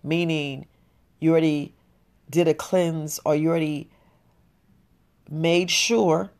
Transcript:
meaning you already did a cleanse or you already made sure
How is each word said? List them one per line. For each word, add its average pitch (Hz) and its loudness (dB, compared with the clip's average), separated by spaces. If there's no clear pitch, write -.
meaning 151 -4
you 160 2
already 160 0
did 165 2
a 156 4
cleanse 160 -2
or 156 2
you 156 0
already 156 -2
made 170 0
sure 196 0